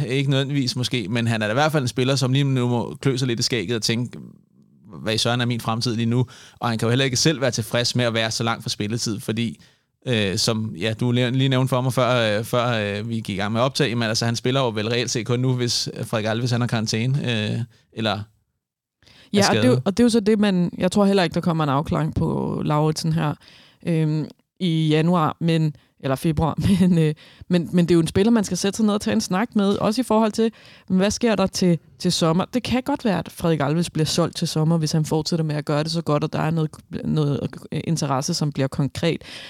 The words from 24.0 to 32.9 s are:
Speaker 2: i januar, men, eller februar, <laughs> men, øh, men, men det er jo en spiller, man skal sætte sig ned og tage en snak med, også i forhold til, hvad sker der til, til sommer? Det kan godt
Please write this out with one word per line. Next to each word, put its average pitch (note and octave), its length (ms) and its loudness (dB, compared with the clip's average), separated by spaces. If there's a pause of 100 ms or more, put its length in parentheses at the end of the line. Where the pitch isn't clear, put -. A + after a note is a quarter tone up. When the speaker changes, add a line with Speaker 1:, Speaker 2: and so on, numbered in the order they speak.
Speaker 2:
i D#3+ 280 2
januar, D#3 540 2
men, D#3+ 340 2 (240)
eller C3+ 160 -2
februar, D#3+ 400 0 (120)
<laughs> F#3+ 140 6
men, F3+ 160 6
øh, D#3 160 4 (360)
men, F3 240 2
men F3 120 4
det E3 60 2
er F3 40 6
jo E3+ 60 6
en D#3+ 60 0
spiller, G3+ 240 2
man A3+ 120 4
skal F#3 140 -4
sætte G3 200 -2
sig A3 80 2
ned G#3 80 2
og G#3+ 80 -2
tage G#3+ 120 -2
en G#3+ 80 2
snak F#3 340 -2
med, G3+ 220 2
også G#3+ 240 0
i - 20 -4
forhold A3 280 2
til, A3+ 200 0 (360)
hvad F#3+ 240 2
sker A3+ 240 0
der F#3+ 120 2
til, F3 320 2 (200)
til F3+ 120 0
sommer? E3 420 2
Det B3+ 100 -2
kan B3+ 200 0
godt C#4+ 220 -2